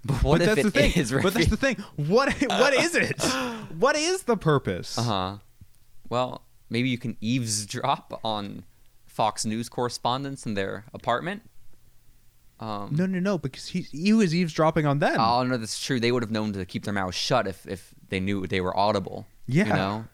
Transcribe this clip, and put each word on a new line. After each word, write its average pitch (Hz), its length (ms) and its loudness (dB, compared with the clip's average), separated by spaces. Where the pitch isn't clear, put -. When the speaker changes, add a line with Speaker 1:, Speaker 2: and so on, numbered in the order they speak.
Speaker 1:
But - 180 2
what 156 160 6
Speaker 2:
But - 20 4
Speaker 1:
if 175 140 4
Speaker 2:
that's 143 60 4
Speaker 1:
it - 20 2
Speaker 2:
the 214 80 4
thing. - 240 4
Speaker 1:
is, 131 160 2
Speaker 2:
But 135 120 2
that's 190 120 2
Speaker 1:
Ricky? - 140 4
Speaker 2:
the 214 80 2
thing. 262 180 0
What, 208 340 2
what 247 300 4
is 320 220 2
it? - 260 0
Speaker 1:
<laughs> 254 120 2
Speaker 2:
What 269 200 4
is 359 260 0
the 233 140 2
purpose? 131 600 0
Speaker 1:
Uh-huh. 101 400 0
Well, 127 360 -2
maybe 120 200 0
you 120 80 0
can 117 240 -6
eavesdrop 117 1000 -2
on 104 400 -4
Fox - 400 -2
News 113 240 -4
correspondents 127 760 -4
in 113 80 -4
their 98 400 -4
apartment. 135 480 -4
Um, 104 360 -8
Speaker 2:
No, 180 100 2
no, 190 140 -2
no, 190 180 0
because - 300 -8
he, 180 140 -6
he 165 320 -2
was 190 220 4
eavesdropping 160 500 2
on 143 140 2
them. 254 200 2
Speaker 1:
Oh, 120 240 4
no, 127 140 0
that's 110 220 -6
true. 131 200 -2
They 117 120 4
would 123 120 2
have 104 80 -6
known 107 220 0
to 95 120 -4
keep 92 180 -8
their 104 100 -4
mouths 92 220 -2
shut 117 320 2
if, - 200 -10
if - 260 -10
they 95 100 -2
knew 95 280 0
they 95 140 0
were 90 160 -2
audible. 101 500 0
Speaker 2:
Yeah. 160 200 2
Speaker 1:
You 214 60 0
know? 101 400 -2